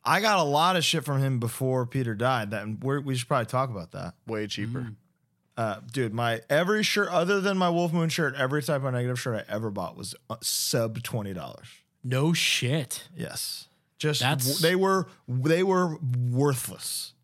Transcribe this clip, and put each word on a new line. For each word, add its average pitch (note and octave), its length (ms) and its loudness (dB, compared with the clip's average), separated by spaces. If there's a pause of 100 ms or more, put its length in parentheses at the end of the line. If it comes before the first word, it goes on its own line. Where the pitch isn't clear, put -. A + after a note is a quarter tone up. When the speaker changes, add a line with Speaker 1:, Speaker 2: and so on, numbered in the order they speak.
Speaker 1:
I D#3+ 160 4
got G#3+ 180 4
a D#3+ 60 4
lot D#3+ 320 4
of D#3 80 2
shit D#3+ 200 0
from C#3 160 0
him C3+ 200 0
before B2+ 460 0
Peter A#2+ 280 -2
died. A2+ 380 0
That G#2+ 140 -6 (180)
we're, C#3 160 0
we C3+ 160 -2
should A#2+ 100 -4
probably B2+ 200 0
talk C3 240 -2
about F2+ 220 -8
that. F2+ 220 -10 (140)
Speaker 2:
Way G#2+ 180 -4
cheaper. A2 360 -6
Speaker 3:
Mm. A2 120 -10 (640)
Speaker 1:
Uh, A2 200 -2 (160)
dude, A#2+ 200 -2
my A#2 280 0 (100)
every F3+ 320 2
shirt G3+ 280 0
other F3+ 300 2
than F#3+ 160 0
my F3+ 140 4
Wolf E3+ 220 2
Moon E3 160 2
shirt, C#3+ 280 0
every C#3 240 0
Type C#3 220 -2
O C#3 80 -2
Negative B2 300 0
shirt A2+ 280 -4
I G#2 60 -6
ever A2 160 -2
bought G2 260 -6
was, - 160 -10 (160)
uh, F2 140 -8
sub A#2 640 -2
twenty G2+ 280 -4
dollars. C#2+ 360 -12 (340)
Speaker 3:
No C3 300 2
shit. - 760 0 (100)
Speaker 1:
Yes, - 520 -8 (280)
just D3+ 240 0
Speaker 3:
That's C3 240 2 (160)
Speaker 1:
w-, D#3+ 80 6
they F#3 60 6
were, F#3+ 320 4 (220)
they D3 340 2
were F3+ 340 4 (480)
worthless. - 800 -2